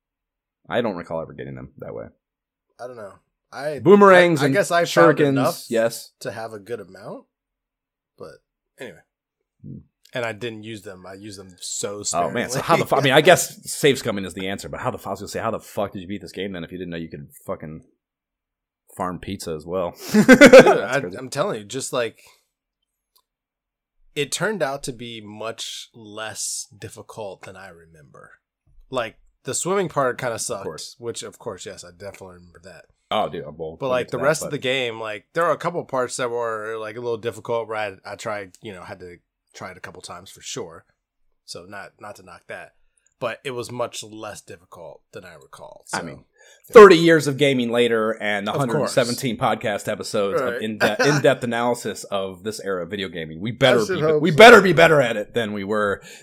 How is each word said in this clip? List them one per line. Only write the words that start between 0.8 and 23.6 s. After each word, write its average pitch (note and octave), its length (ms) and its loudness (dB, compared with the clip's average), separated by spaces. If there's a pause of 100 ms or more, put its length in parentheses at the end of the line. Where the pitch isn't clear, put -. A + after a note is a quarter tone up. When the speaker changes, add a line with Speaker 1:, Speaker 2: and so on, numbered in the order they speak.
Speaker 1:
don't G#2+ 140 -4
recall E2+ 260 -6
ever D#2 120 -12
getting C2+ 220 -12
them C2 220 -16
that - 160 -14
way. A1+ 120 -12 (760)
Speaker 2:
I A#2+ 80 -14
don't B2+ 100 -18
know. G2 160 -16 (380)
I, C#3 280 -8
Speaker 1:
Boomerangs F3+ 600 8
Speaker 2:
I, C#3+ 40 0
I - 40 2
Speaker 1:
and C3+ 80 0
Speaker 2:
guess F3+ 160 0
I E3+ 140 2
found E3 320 4
Speaker 1:
shurikens, D3+ 100 4
Speaker 2:
enough C#3 420 -2
Speaker 1:
yes. A2+ 420 -2 (100)
Speaker 2:
to B2+ 100 -10
have A2 220 -12
a G#2 60 -14
good G#2+ 200 -10
amount, G2 460 -18 (920)
but - 140 -18 (480)
anyway. G2+ 180 -16 (680)
Speaker 1:
Hmm. F#2 140 -16 (360)
Speaker 2:
And B2 120 -6
I A2+ 60 -6
didn't A2 320 -10
use A2 180 -14
them. F#2 240 -18
I G2 80 -16
used G2+ 260 -16
them F#2 200 -20
so G#2 440 -10 (100)
Speaker 1:
Oh, E2+ 180 -2
man, G#2+ 180 -4
so C3 100 -6
Speaker 2:
sparingly. - 40 -4
Speaker 1:
how - 140 2
the - 80 -2
fu-, D3 100 -2
I C#3 60 2
Speaker 2:
<laughs> - 20 2
Speaker 1:
mean, C3 100 2
I D#3 80 6
guess - 500 2
saves C#3 300 0
coming G2+ 240 -6
is F2 80 -12
the F#2+ 140 -8
answer, F#2+ 220 -8
but D2 100 -12
how A#2+ 100 -6
the G2+ 80 -6
fu-, - 120 -12
I - 40 -6
was G2 60 -10
gonna G2 100 -12
say, F#2 100 -8
how A2 120 -4
the F#2 80 -6
fuck G2+ 340 -8
did G#2 80 -12
you E2+ 60 -14
beat G2 140 -10
this E2 100 -16
game G2 220 -8
then E2+ 100 -10
if D2+ 80 -14
you F2+ 60 -12
didn't F2+ 140 -10
know E2+ 60 -8
you E2 120 -10
could D2 180 -16 (180)
fucking D#2 380 -12 (1120)
farm F2+ 220 -6
pizza F#2+ 320 -10
as D#2 160 -10
well? F2 240 -4 (120)
<laughs> - 80 -12
Speaker 2:
Dude, G#3+ 140 6
Speaker 1:
That's B3 680 10
Speaker 2:
I, C#3+ 40 0
Speaker 1:
crazy. F#2 180 -8
Speaker 2:
I'm C3 120 -12
telling D3 300 -4
you, G#2 60 -14
just, B2 280 -8
like, A#2 280 -4 (1900)